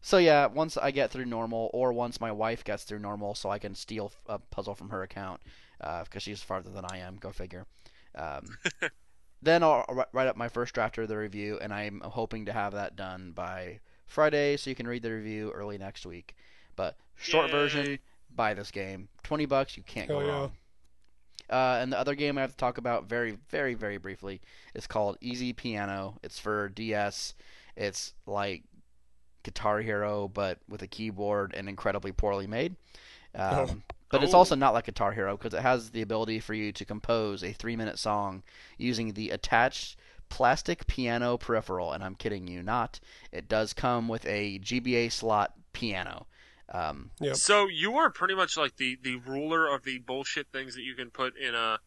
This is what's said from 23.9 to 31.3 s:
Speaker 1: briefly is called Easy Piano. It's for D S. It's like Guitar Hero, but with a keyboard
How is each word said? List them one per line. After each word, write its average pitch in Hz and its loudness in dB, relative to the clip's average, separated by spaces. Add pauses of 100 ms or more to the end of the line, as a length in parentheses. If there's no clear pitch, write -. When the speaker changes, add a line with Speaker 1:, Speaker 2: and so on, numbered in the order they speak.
Speaker 1:
briefly 95 -10 (320)
is - -10
called 104 0
Easy 123 -4
Piano. 101 -4
It's - -12
for 104 -2
D 110 -6
S. 101 -2 (400)
It's - -4 (120)
like 101 -2 (800)
Guitar 107 0
Hero, 104 0
but 98 -2 (100)
with 101 -12
a 95 -12
keyboard 101 -2